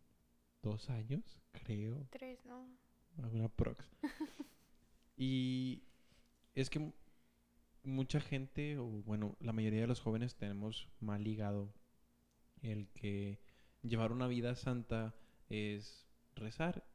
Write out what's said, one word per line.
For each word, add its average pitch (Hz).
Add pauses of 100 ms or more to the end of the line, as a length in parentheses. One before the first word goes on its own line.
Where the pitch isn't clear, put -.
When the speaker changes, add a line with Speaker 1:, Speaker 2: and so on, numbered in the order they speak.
(600)
Speaker 1:
dos 110
años, 123 (100)
creo. 113
Speaker 2:
Tres, 254
¿no? 254 (560)
Speaker 1:
Alguna 113
prox. - (200)
Speaker 2:
<laughs> - (680)
Speaker 1:
Y 127 (720)
es 131
que -
mu-, 156 (880)
mucha 135
gente, 147
o 123
bueno, 107
la 113
mayoría 110
de 117
los 123
jóvenes 113
tenemos 104 (100)
mal 104
ligado 104 (880)
el 107
que 101 (420)
llevar 113
una 127
vida 120
santa 113 (340)
es 104 (300)
rezar 160